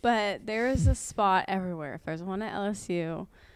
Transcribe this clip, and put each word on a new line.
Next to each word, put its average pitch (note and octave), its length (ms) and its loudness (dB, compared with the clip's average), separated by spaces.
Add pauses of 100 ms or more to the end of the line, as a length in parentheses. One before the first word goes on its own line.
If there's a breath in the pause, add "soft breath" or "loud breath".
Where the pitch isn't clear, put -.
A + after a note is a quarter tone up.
But G#3 440 0
there A3 240 0
is C4 180 4
a C4 80 6
spot F#3+ 540 2
everywhere. F3 460 -4
If - 100 -14
there's D#3+ 180 -6
one F#3+ 180 -4
at A3 120 -6
L G3+ 120 -4
S G3+ 240 -4
U, E3 380 -2 (280 loud breath)